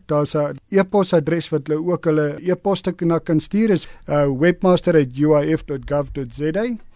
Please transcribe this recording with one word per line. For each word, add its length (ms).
Daar's 300
'n 220
e-posadres 800
wat 180
hulle 240
ook 140
hulle 360
e-poste 500
kan, 320
kan 160
stuur, 300
is, 180
uh, 200
webmaster 560
at 220
U 180
I 220
F 80
dot 200
gov 280
dot 200
Z 80
A. 220